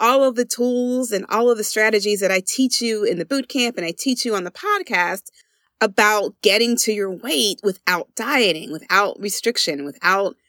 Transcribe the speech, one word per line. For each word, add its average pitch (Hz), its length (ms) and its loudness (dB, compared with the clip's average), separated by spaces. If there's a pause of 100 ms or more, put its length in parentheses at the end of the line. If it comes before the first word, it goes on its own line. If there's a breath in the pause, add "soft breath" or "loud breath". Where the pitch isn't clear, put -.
all 269 240 4
of 262 100 2
the 247 100 0
tools 247 680 -2
and 190 160 -2
all 233 200 2
of 233 100 2
the 214 40 -4
strategies 208 560 0
that 190 140 0
I 190 120 0
teach - 380 0
you 220 220 -2
in 180 140 0
the 170 60 -4
boot 269 240 -4
camp 240 280 -2
and 170 100 -6
I 170 100 -6
teach 254 280 -2
you 226 100 -2
on 190 80 -2
the 175 80 -8
podcast 190 800 -2 (500 soft breath)
about 214 640 2
getting 233 360 4
to - 140 0
your 196 200 -2
weight 226 500 -2
without 180 540 -2
dieting, 220 560 0
without 180 480 0
restriction, 190 640 -4
without 185 500 0 (140)